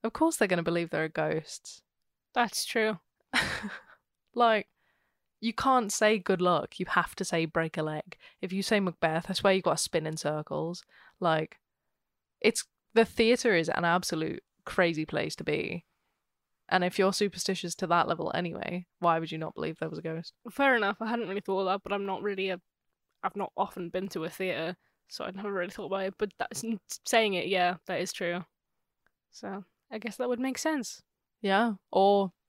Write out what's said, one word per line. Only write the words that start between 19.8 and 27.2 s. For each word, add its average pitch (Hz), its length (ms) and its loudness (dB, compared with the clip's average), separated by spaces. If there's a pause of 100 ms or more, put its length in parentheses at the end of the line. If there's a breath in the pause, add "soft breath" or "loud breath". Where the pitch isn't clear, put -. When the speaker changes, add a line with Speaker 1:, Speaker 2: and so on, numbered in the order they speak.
Speaker 1:
was 160 100 -10
a 160 40 -12
ghost? 165 300 -10 (180)
Speaker 2:
Fair 277 240 4
enough. 208 260 0
I 226 60 -4
hadn't 233 200 -4
really 196 140 -4
thought 190 200 -2
of 190 40 0
that, 190 180 -2
but - 80 -8
I'm 202 140 -2
not 196 160 -6
really 190 280 -4
a, 180 120 -6 (600)
I've 185 120 -4
not 202 220 -6
often 185 320 -4
been 190 200 -4
to 160 160 -6
a - 40 -8
theatre, 175 480 -4 (300)
so - 180 -12
I'd 190 100 -8
never 202 160 -8
really 180 200 -4
thought 190 160 -10
about 190 180 -2
it. 190 140 -4
But 208 180 -2
that's, - 260 -6
n-, 220 160 -4 (260)
saying 220 280 2